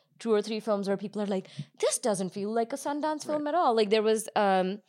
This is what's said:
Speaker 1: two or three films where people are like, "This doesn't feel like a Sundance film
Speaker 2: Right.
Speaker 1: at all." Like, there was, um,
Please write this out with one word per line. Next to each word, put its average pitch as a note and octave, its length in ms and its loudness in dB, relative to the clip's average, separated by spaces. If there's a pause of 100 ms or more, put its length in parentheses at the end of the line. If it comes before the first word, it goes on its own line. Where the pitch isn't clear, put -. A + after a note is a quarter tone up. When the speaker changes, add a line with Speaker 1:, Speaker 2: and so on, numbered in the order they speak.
(200)
Speaker 1:
two A3+ 120 0
or G#3 100 4
three G#3+ 160 -6
films G3+ 300 -2
where G3 80 0
people G3+ 260 -8
are G3+ 40 -2
like, F#3+ 220 -4 (320)
"This - 180 0
doesn't F#3+ 320 -2
feel G3+ 220 -6
like A#3 200 -2
a C#4 40 -4
Sundance D4 500 -4
film D4+ 180 -2
Speaker 2:
Right. D4 100 -2
Speaker 1:
at - 0 -
all." D#4 200 4
Like, A3 160 2
there A3 120 4
was, A3 340 0
um, F#3+ 520 2